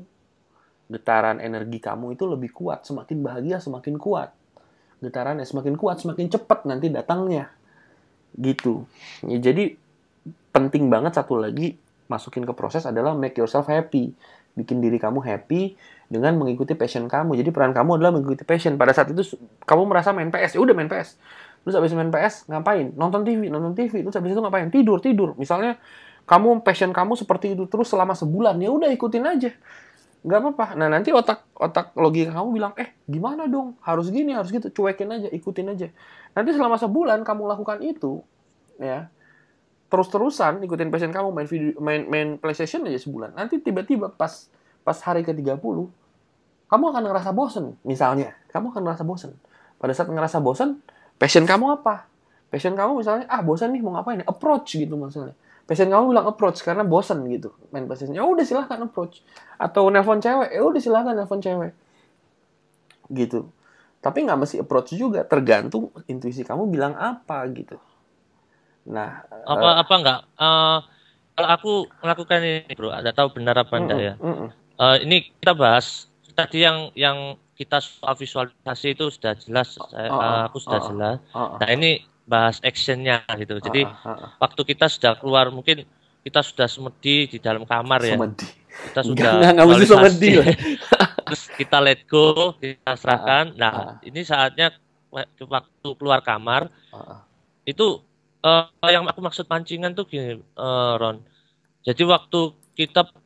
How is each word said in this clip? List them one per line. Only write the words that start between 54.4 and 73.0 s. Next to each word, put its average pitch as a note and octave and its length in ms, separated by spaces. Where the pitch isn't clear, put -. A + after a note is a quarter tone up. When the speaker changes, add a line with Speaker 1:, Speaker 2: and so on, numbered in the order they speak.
Speaker 1:
gitu D3+ 240
misalnya. C#3 380
Passion F#3 260
kamu A#3+ 240
bilang G#3 80
approach G#3 400
karena F3 160
bosen F3 480
gitu B2 240
main C3+ 80
PlayStation. C3 320
Ya G3 80
udah, E4+ 160
silahkan C4 400
approach. F#3 400
Atau G3 340
nelpon G3+ 260
cewek, A#3+ 300
ya G#3 160
udah, E4 160
silahkan A#3 320
nelpon G3 320
cewek. F3+ 320
Gitu. B2 400
Tapi C#4 240
nggak F3+ 160
mesti D3 200
approach C3 360
juga, A3 300
tergantung C3 640
intuisi B2+ 380
kamu E3+ 260
bilang D3 260
apa F#3 560
gitu. - 240
Nah, A2+ 380
Speaker 2:
Apa, D3+ 240
Speaker 1:
eh, E3+ 160
Speaker 2:
apa F#3+ 140
nggak, C3 220
eh, D#3+ 400
kalau E3 160
aku F#3+ 200
melakukan E3+ 400
ini, D#3+ 320
Bro, A2 220
nggak A2+ 220